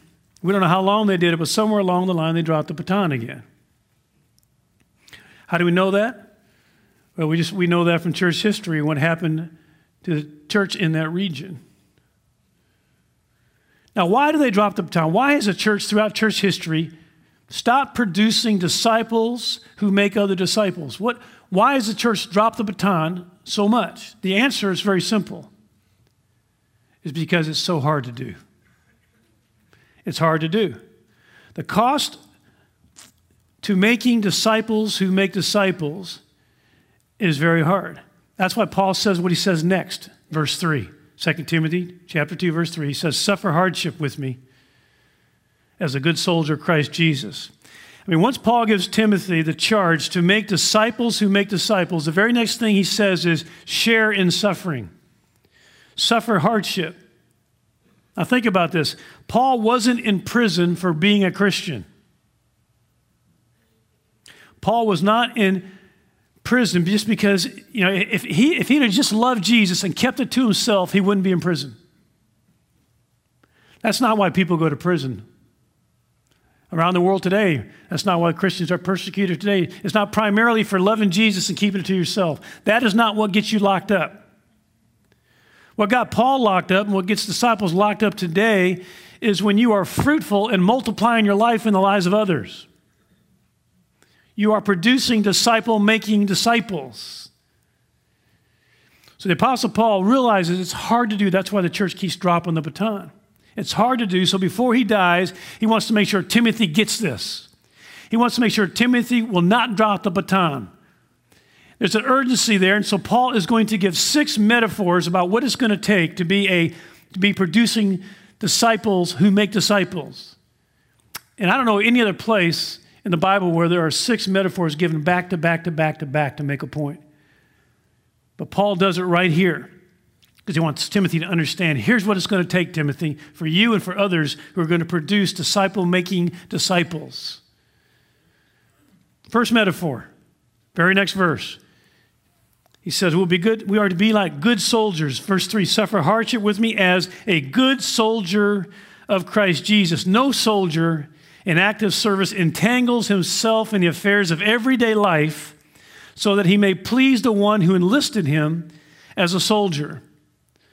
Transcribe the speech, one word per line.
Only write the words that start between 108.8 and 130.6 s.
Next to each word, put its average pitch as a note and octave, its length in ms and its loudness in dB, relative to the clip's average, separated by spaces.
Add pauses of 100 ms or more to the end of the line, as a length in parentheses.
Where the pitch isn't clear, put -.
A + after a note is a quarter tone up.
will G3+ 200 0
not A3+ 340 2
drop G#3 260 2
the G3 80 -2
baton. E3+ 600 0 (1080)
There's F#3+ 160 -2
an G#3+ 100 0
urgency B3+ 540 2
there, F#3 180 4
and G#3 80 0
so G3+ 140 -2
Paul B3 360 0
is F#3+ 120 0
going A3 220 2
to G#3+ 100 -2
give F3+ 180 0
six D4 400 0
metaphors G#3 720 2
about F3+ 240 0
what A#3 140 0
it's A3+ 120 -2
gonna G#3+ 220 0
take F3+ 380 0
to F3+ 80 -4
be G3 220 2
a, F3 220 2 (460)
to F#3+ 40 -10
be G3 140 2
producing F#3+ 680 0 (360)
disciples G#3 760 0
who F#3 180 4
make G#3 200 2
disciples. F#3 840 -2 (1000)
And F3+ 120 2
I A3+ 60 2
don't C4+ 80 0
know G#3+ 140 2
any A#3+ 240 4
other G#3 100 2
place F3+ 680 -2 (220)
in G#3 80 -4
the F3 60 0
Bible F#3+ 360 2
where E3+ 140 2
there E3+ 200 2
are D#3 40 0
six A3 380 -2
metaphors F#3 460 -2
given D#3+ 280 -2
back F3+ 280 -2
to F3+ 80 -4
back E3 260 -2
to F3 60 -4
back D#3 300 -2
to D#3 60 -10
back C#3+ 300 -2
to D#3 60 -10
make C#3 200 -6
a D#3 40 -10
point. D3 360 -8 (1300)
But - 140 -12
Paul G3+ 260 0
does F3+ 220 2
it F3+ 60 -2
right F3+ 260 2
here D#3+ 400 0 (760)
'cause C#3 120 -4
he E3 40 0